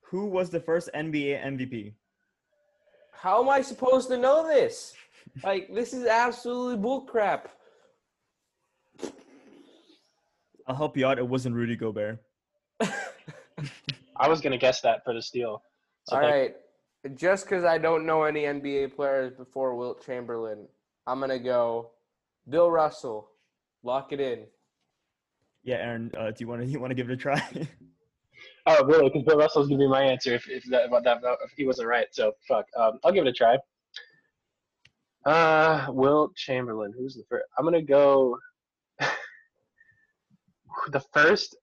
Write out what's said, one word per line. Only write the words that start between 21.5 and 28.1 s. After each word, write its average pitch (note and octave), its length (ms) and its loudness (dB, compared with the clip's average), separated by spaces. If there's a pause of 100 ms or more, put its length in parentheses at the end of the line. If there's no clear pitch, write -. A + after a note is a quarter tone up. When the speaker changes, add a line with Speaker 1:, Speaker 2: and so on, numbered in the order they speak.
Speaker 2:
Bill E3+ 200 4
Russell. D3 600 -2 (540)
Lock C3 300 -4
it C#3 60 -8
in. A#2+ 260 -4 (1200)
Speaker 1:
Yeah, B2 140 -4
Aaron, A#2 400 -8
uh, A2+ 140 -6
do A2+ 80 -10
you A#2 80 -10
wanna, A#2+ 180 -8
<laughs> C3 80 -6
you D3 60 -6
wanna B2+ 160 -6
give B2 140 -6
it B2+ 40 -4
a B2+ 40 -8
try? C#3+ 240 -2 (1300)